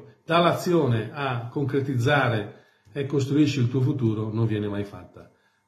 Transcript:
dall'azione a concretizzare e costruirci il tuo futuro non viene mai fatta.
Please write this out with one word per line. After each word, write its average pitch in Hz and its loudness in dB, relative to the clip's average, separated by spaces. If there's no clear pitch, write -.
dall'azione 165 2
a 131 -4
concretizzare 131 0
e 139 -4
costruirci 139 2
il 117 2
tuo 135 0
futuro 110 0
non 113 0
viene 104 0
mai 101 -4
fatta. 87 -18